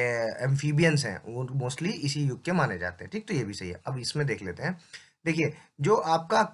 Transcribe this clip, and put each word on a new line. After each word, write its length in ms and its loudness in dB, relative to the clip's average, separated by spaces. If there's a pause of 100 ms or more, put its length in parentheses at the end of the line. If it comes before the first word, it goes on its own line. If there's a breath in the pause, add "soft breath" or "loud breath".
(440)
एम्फीबियंस 600 4
हैं 220 -4
वो 180 -6 (140)
mostly 320 -2
इसी 340 -2
युग 200 -2
के 80 -2
माने 260 2
जाते 260 -6
हैं। 60 -14
ठीक, 180 -8
तो 60 -4
ये 100 0
भी 80 -6
सही 160 -8
है। 180 -10
अब 120 -6
इसमें 280 -2
देख 160 -4
लेते 200 -8
हैं, 160 -4 (480 loud breath)
देखिए, 260 2 (280 loud breath)
जो 140 4
आपका 480 4 (120)